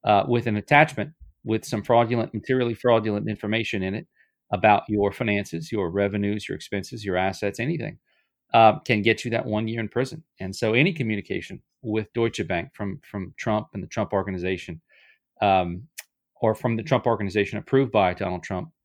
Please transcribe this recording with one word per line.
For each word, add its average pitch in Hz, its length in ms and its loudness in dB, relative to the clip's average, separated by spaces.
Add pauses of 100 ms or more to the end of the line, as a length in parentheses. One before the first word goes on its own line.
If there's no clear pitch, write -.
uh, 101 240 4
with 120 180 0
an 107 100 0
attachment 147 560 2 (320)
with 110 200 -2
some 107 180 -4
fraudulent, 117 500 2
materially 120 420 -2
fraudulent 107 540 2
information 107 540 -4
in 95 120 -4
it - 120 -10 (460)
about 104 360 6
your 101 220 2
finances, 101 640 -4
your 98 180 -2
revenues, 101 580 -2
your 98 60 -6
expenses, 101 500 -10
your 95 120 -2
assets, 95 420 -2
anything, 120 400 -6 (560)
uh, 113 260 8
can 107 220 2
get 107 220 2
you 117 80 -4
that 113 140 -2
one 107 200 -2
year 113 140 -6
in 107 80 -6
prison. 131 340 -4 (160)
And 95 160 -8
so 110 200 0
any 151 180 4
communication 104 680 -6 (220)
with 110 300 -4
Deutsche 117 340 -2
Bank 85 260 -4
from, 98 280 -8 (100)
from 92 260 -10
Trump 107 380 -2
and 101 80 -8
the - 60 -12
Trump - 240 -4
Organization, 92 680 -4 (600)
um, 95 480 2 (480)
or 110 180 2
from 117 220 -2
the 110 80 -6
Trump 123 220 0
Organization 104 520 0
approved 135 320 0
by 95 240 4
Donald 90 300 -6
Trump 90 240 -6 (160)